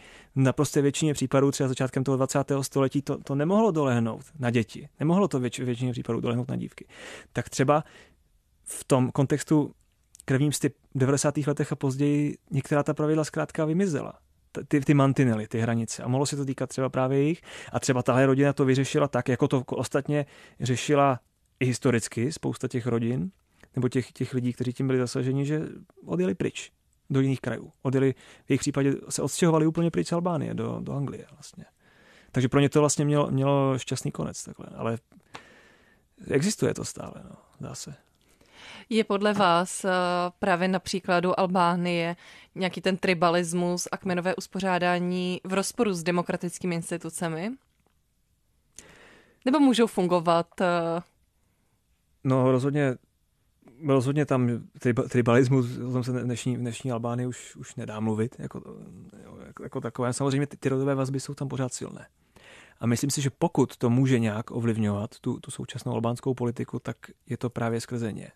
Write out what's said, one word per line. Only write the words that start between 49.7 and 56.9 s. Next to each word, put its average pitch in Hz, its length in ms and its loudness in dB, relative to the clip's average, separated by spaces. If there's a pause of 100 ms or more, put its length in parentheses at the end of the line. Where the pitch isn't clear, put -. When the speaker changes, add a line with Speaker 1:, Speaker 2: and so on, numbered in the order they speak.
Speaker 2:
fungovat, 175 760 2
eh? 175 420 0 (1200)
Speaker 1:
No, 131 280 4
rozhodně, 139 440 2 (880)
rozhodně 139 400 2
tam 127 220 2 (320)
triba-, 123 280 0
tribalismus, 123 680 4 (100)
o 127 40 -6
tom 123 120 -2
se 127 80 -4
dnešní, 123 440 -4
dnešní 120 360 -6